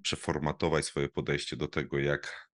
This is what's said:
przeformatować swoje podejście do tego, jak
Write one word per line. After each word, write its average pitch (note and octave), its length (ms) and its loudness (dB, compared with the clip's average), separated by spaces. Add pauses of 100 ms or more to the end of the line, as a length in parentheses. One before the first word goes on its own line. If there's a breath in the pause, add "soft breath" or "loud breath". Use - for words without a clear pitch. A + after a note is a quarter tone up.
przeformatować D2+ 840 2
swoje C#2+ 240 0
podejście D2 480 -2
do D2 100 -2
tego, C#2+ 320 -2
jak C#2+ 560 -2